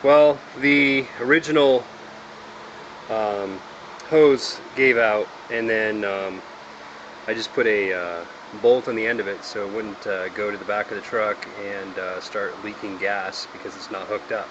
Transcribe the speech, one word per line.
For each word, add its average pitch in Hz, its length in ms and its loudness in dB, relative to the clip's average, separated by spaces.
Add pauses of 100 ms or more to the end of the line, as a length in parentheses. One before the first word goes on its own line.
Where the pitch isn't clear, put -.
Well, 147 360 8 (220)
the 139 440 4 (140)
original, 143 640 4 (1300)
um, 101 480 -2 (500)
hose 147 500 6 (160)
gave 131 220 6
out, 107 300 4 (240)
and 113 180 -2
then, 107 340 0
um, 98 380 -4 (880)
I 113 80 -2
just 113 180 -8
put 120 140 2
a, 101 260 2
uh, 87 320 -6 (380)
bolt 120 240 6
on 120 80 -2
the 110 100 0
end 117 140 0
of 98 80 -2
it 98 160 -6
so 101 240 -6
it 98 80 -8
wouldn't, 107 320 -8
uh, 95 220 -4
go 104 200 -4
to 104 80 -6
the 95 80 -12
back 101 240 -2
of 110 60 -6
the 98 80 -8
truck 107 340 -2 (220)
and, 98 400 -8
uh, 92 200 -6
start 101 320 -6 (120)
leaking 104 340 -10
gas 98 560 -4
because 92 220 -12
it's - 160 -14
not 95 160 -8
hooked 107 240 -6
up. 107 200 -4